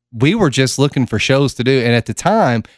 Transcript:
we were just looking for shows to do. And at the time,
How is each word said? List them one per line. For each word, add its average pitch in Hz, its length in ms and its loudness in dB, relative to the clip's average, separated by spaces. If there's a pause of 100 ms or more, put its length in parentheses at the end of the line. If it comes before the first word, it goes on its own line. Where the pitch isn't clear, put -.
(160)
we 139 200 2
were 190 160 2
just 131 260 -2
looking 139 300 0
for 110 100 -4
shows 135 380 0
to 127 80 -6
do. 131 160 2
And 117 140 0
at 117 120 0
the - 80 -8
time, 165 480 0 (160)